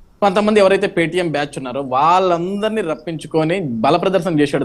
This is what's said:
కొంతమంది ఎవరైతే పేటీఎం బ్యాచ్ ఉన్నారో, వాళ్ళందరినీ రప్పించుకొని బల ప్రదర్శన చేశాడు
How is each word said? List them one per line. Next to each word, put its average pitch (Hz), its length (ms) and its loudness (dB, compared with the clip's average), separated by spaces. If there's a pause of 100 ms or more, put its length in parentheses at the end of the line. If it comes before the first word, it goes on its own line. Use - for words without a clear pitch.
(200)
కొంతమంది 208 400 2
ఎవరైతే 196 260 4
పేటీఎం 170 460 -2
బ్యాచ్ 143 240 -6
ఉన్నారో, 131 260 -8
వాళ్ళందరినీ 180 960 0
రప్పించుకొని 160 800 -4
బల 131 360 0
ప్రదర్శన 180 440 0
చేశాడు 143 240 0